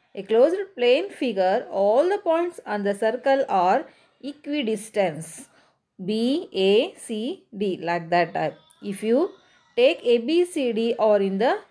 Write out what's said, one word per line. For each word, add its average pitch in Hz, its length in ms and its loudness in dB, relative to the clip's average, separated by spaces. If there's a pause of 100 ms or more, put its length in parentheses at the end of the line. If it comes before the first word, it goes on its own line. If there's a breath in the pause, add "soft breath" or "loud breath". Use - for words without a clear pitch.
(140)
a 202 100 -10
closed 311 520 2
plane 262 360 2
figure. 196 600 0
All 220 380 2
the 403 80 0
points 349 480 -2
on 208 180 -6
the 202 100 0
circle 240 540 0
are 196 380 2 (400 soft breath)
equidistant. 214 1000 -4 (800 soft breath)
B, 233 500 -2
A, 202 440 2
C, 240 460 -8 (120)
D, 190 280 -4
like 170 260 -4
that 175 240 0
type. 160 240 -4 (240)
If 202 220 -8
you 254 280 2 (440 soft breath)
take 262 260 4
A, 240 180 4
B, 320 260 2
C, 277 260 -2
D 226 260 0
are 208 240 4
in 196 180 -2
the 311 200 2 (120)